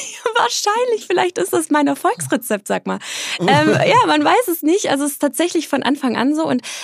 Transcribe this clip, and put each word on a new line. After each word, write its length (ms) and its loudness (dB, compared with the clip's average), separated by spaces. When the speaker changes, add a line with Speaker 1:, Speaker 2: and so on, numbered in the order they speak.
Speaker 1:
Wahrscheinlich, 680 0
vielleicht 320 0
ist 120 -2
das 200 -2
mein 160 4
Erfolgsrezept, 800 -2
sag 180 -2
mal. 140 -4
Speaker 2:
<laughs> 200 -6
Speaker 1:
Ähm, 300 4
ja, 260 4
man 180 2
weiß 280 2
es 100 -4
nicht. 300 2
Also 120 0
es 100 -2
ist 60 -12
tatsächlich 480 -2
von 160 -2
Anfang 320 0
an 200 0
so. 120 -2
Und, 140 0